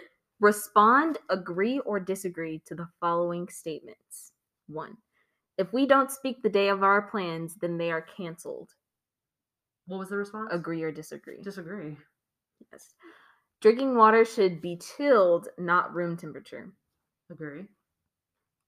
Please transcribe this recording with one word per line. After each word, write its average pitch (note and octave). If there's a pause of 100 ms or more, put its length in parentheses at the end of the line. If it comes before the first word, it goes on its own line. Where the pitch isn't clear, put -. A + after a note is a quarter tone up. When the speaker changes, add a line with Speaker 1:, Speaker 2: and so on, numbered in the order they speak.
(400)
Speaker 1:
Respond, A3 (120)
agree, F#3+
or G#3
disagree F3
to E3+
the E3+ (140)
following F3
statements. - (380)
One, D#3 (600)
if F#3
we C4
don't C4+
speak -
the G#3
day G3
of G3
our G3+
plans, E3+
then E3+
they E3+
are D#3+
canceled. - (1200)
Speaker 2:
What F#3
was F#3+
the G3+
response? G#3
Speaker 1:
Agree E3
or D#3
disagree? -
Speaker 2:
Disagree. F#3 (760)
Speaker 1:
Yes. - (680)
Drinking B3
water A3
should F#3+
be F3
chilled, F#3 (100)
not F3
room E3+
temperature. D3+ (600)
Speaker 2:
Agree. D3+ (1040)